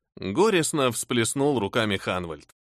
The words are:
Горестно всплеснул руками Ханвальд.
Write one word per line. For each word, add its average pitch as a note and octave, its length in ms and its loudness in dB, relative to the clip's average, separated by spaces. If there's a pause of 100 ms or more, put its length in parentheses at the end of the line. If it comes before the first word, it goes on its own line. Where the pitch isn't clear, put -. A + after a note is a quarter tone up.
(180)
Горестно D3 720 2
всплеснул C3 680 0
руками G2+ 380 0
Ханвальд. F2+ 520 -6 (300)